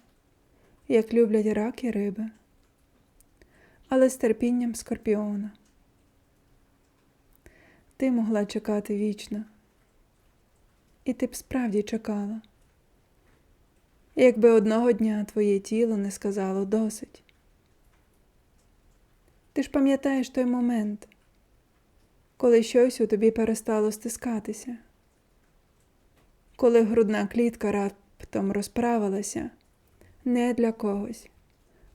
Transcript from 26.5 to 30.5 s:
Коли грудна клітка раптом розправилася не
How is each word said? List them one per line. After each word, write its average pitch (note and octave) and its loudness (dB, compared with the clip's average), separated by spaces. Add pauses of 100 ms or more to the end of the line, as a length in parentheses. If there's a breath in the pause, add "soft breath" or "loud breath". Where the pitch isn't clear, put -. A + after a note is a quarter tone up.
Коли A#3 6
грудна G#3+ 2
клітка A#3 -2
раптом G3+ -6
розправилася G#3 -4 (760 soft breath)
не A#3+ 0